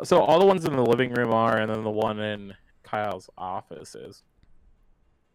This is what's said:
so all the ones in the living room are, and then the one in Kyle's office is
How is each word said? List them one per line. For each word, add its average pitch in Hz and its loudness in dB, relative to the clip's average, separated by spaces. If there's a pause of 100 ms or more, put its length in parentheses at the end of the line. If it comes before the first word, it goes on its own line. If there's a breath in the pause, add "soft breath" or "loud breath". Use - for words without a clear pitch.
so 175 4
all 156 4
the 196 6
ones 185 4
in 156 -4
the 127 2
living 120 2
room 120 0
are, 113 2
and 110 -2
then 110 -6
the 110 -4
one 107 -2
in 104 -8 (280)
Kyle's 104 -8
office 92 -12
is 64 -18 (1120)